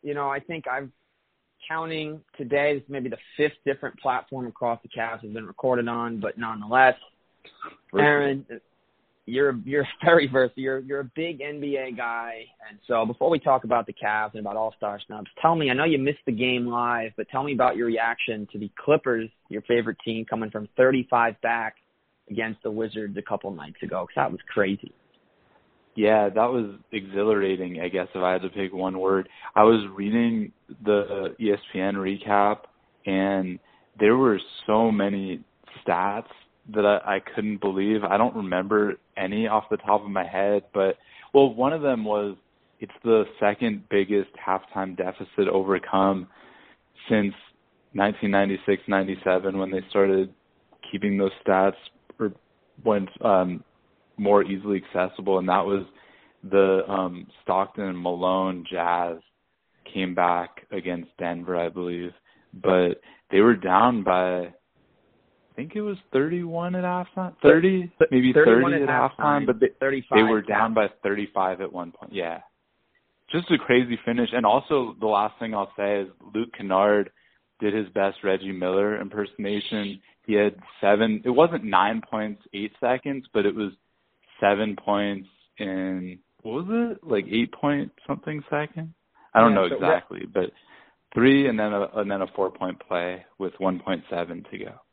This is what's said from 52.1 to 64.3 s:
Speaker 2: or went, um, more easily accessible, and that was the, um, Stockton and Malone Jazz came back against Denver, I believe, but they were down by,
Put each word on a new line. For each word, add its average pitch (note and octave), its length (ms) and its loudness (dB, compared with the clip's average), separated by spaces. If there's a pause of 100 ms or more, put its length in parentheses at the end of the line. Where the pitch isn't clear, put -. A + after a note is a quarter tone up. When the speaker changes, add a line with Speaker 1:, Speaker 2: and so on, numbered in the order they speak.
Speaker 2:
or G#2 120 -2 (520)
went, G2+ 240 2 (140)
um, F#2 420 2 (520)
more G2+ 280 4
easily G2 400 -4
accessible, F#2 540 -2
and F#2 100 -2
that F#2 160 2
was G2 180 -2 (600)
the, F#2+ 460 4
um, F#2 360 -4 (160)
Stockton G2 420 -2
and F2+ 140 -6
Malone F2+ 720 -2
Jazz F2 460 -2 (800)
came F#2 200 -4
back F2 560 0
against F2 460 -8
Denver, F2 400 -6
I E2+ 140 -2
believe, F2 400 -8 (420)
but F#2 480 2 (300)
they F#2+ 100 6
were A2+ 160 8
down G2 460 4
by, F#2 400 2